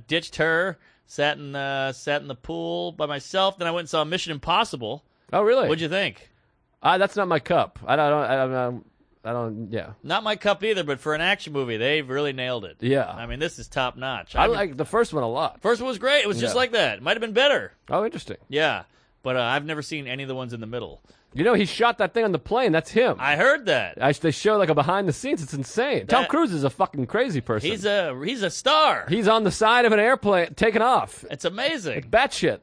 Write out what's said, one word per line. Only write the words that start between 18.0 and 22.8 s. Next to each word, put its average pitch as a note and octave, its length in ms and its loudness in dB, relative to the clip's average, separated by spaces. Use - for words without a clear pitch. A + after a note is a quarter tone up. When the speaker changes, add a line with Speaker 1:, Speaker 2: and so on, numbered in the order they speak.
Speaker 2:
interesting. D#3 340 -8
Speaker 1:
Yeah. C3+ 360 0
But, B2+ 140 -2
uh, B2 60 2
I've C3+ 240 0
never D3+ 160 -6
seen D3 240 -10
any B2+ 160 -8
of C3 60 -10
the C3 60 -6
ones B2+ 180 -8
in A#2 80 -10
the A2 60 -10
middle. A2 360 -10
Speaker 2:
You D#3+ 100 0
know, A#3+ 80 4
he G3+ 140 4
shot A#3 320 0
that G3 160 0
thing A3+ 100 2
on G3 80 2
the D#3 60 2
plane. A3+ 340 0
That's D#3+ 180 0